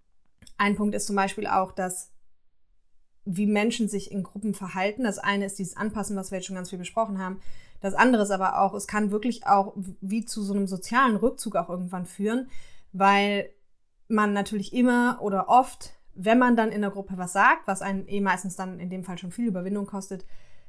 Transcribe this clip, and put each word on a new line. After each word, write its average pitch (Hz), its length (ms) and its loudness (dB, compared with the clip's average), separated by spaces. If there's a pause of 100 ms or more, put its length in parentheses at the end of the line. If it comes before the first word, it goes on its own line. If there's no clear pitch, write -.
(560)
Ein 208 180 2
Punkt 208 200 -2
ist 202 120 -4
zum 202 80 -2
Beispiel 196 320 0
auch, 190 240 2
dass 185 400 -6 (1160)
wie 202 220 0
Menschen 208 400 2
sich 196 240 -6
in 196 120 -4
Gruppen 202 300 -4
verhalten. 190 500 -4
Das 202 140 0
eine 202 280 0
ist 196 120 -8
dieses 180 180 -6
Anpassen, 202 400 -4
was 190 160 -6
wir 190 60 -4
jetzt 185 80 -10
schon 190 100 -10
ganz 180 140 -8
viel 190 80 -10
besprochen 202 400 -4
haben. 190 240 -6 (400)
Das 196 140 -2
andere 233 280 6
ist 202 80 0
aber 190 300 2
auch, 196 120 2
es 202 140 -8
kann 214 240 0
wirklich 214 360 -4
auch 196 280 4
wie 196 500 -6
zu 220 180 -6
so 196 100 -2
einem 196 140 0
sozialen 220 480 2
Rückzug 214 400 0
auch 175 140 0
irgendwann 180 360 -6
führen, 226 440 -2 (440)
weil 202 560 4 (580)
man 208 260 4
natürlich 202 400 -2
immer 240 480 4
oder 196 280 0
oft, - 440 4 (200)
wenn 220 240 4
man 247 180 6
dann 220 160 2
in 208 100 -2
der 202 100 0
Gruppe 196 260 -8
was 180 160 -6
sagt, 262 340 4
was 190 140 -2
einen 190 260 -4
eh 202 140 -2
meistens 185 340 0
dann 185 240 -8
in 180 100 -8
dem 185 140 -8
Fall 180 140 -8
schon 180 140 -10
viel 240 160 -4
Überwindung 196 400 -4
kostet, 196 380 -10 (440)